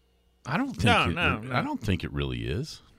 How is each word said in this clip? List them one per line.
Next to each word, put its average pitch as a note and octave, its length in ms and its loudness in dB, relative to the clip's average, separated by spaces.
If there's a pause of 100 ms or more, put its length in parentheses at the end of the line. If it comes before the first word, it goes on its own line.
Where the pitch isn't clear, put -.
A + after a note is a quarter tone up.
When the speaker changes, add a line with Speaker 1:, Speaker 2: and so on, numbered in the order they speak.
(460)
Speaker 1:
I C3+ 120 -2
don't C4 160 -2
think - 100 -4
Speaker 2:
No, G#3 220 6
Speaker 1:
it, - 80 0
Speaker 2:
no, E3+ 80 0 (300)
Speaker 1:
I B2+ 100 2
Speaker 2:
no. - 20 -2
Speaker 1:
don't D4 180 -4
think - 220 0
it D#2+ 80 -6
really C2+ 340 -2
is. F#2 360 -4 (180)